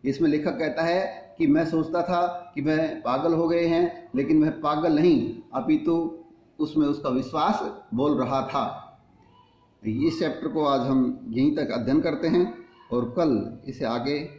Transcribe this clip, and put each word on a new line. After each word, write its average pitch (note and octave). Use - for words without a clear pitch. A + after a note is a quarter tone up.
इसमें C#3+
लेखक D3+
कहता B2
है F3
कि E3
मैं D#3
सोचता D#3+
था F3
कि D3
वह D#3
पागल D3
हो D#3+
गए E3+
हैं, E3+
लेकिन D3+
वह D#3
पागल D3+
नहीं, D3
अपितु D#3
उसमें D3+
उसका C#3+
विश्वास D3
बोल C3+
रहा C3
था। G2+
इस C3
chapter D#3+
को D3+
आज C#3
हम B2+
यहीं C3+
तक D3
अध्ययन B2
करते D#3+
हैं F3
और A#2+
कल D#3
इसे -
आगे C3